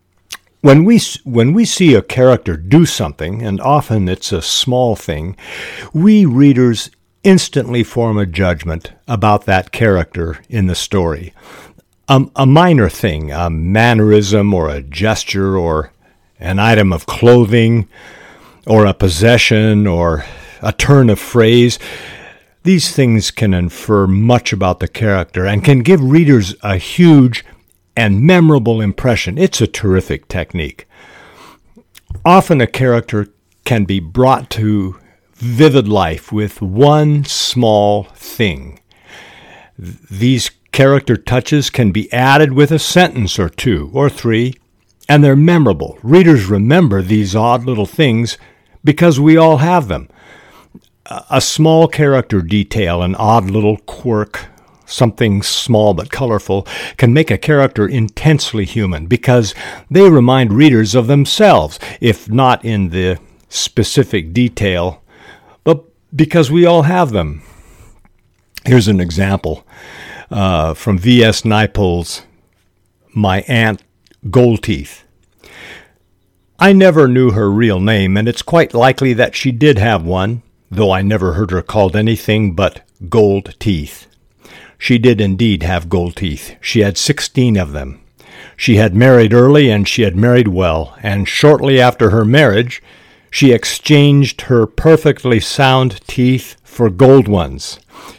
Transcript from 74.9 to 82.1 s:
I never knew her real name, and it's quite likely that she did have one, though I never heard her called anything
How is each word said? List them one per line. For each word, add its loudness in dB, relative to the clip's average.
I 4
never 6
knew 2
her -2
real 0
name, 0
and 0
it's -6
quite 0
likely 0
that -2
she -4
did 2
have 0
one, -4
though -2
I 0
never -2
heard -4
her -4
called -2
anything -2